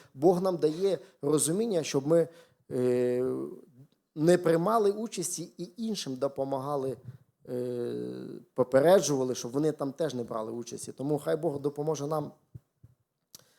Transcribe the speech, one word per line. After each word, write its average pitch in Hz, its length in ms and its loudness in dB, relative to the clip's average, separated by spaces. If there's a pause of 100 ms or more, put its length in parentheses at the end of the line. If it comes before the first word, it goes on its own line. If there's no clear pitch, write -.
(140)
Бог 175 280 4
нам 185 140 0
дає 170 420 0 (240)
розуміння, 160 600 2
щоб 135 240 -2
ми, 165 220 4 (420)
е, 123 540 2 (880)
не 165 240 4
приймали 180 520 2
участі 202 680 -6
і 175 180 -8
іншим 202 400 -6
допомагали, 135 800 -4 (520)
е, 123 540 -4 (520)
попереджували, 135 800 6
щоб 117 180 -8
вони 147 200 0
там 139 200 -4
теж 143 220 -4
не 120 80 -4
брали 113 300 -6
участі. 117 400 -10
Тому 139 260 -2
хай 160 180 -2
Бог 151 240 -2
допоможе 147 460 -4
нам 151 260 -4 (1300)